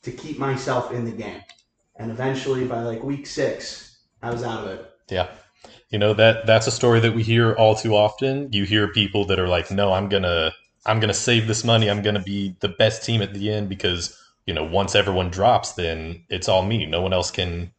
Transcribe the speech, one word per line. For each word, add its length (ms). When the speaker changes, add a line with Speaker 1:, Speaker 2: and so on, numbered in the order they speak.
Speaker 1:
to 100
keep 280
myself 520
in 140
the 60
game. 300
And 140
eventually 540
by, 160
like, 220
week 240
six, 720
I 100
was 120
out 200
of 80
it. 180
Speaker 2:
Yeah. 180
You 100
know, 160
that, 320
that's 200
a 40
story 300
that 120
we 100
hear 300
all 220
too 200
often. 560
You 120
hear 240
people 380
that 140
are 80
like, 220
"No, 240
I'm 160
gonna, 420
I'm 120
gonna 140
save 340
this 160
money. 260
I'm 120
gonna 220
be 380
the 80
best 360
team 160
at 140
the 160
end 180
because, 480
you 80
know, 80
once 320
everyone 340
drops, 440
then 560
it's 200
all 160
me. 220
No 140
one 120
else 160
can 500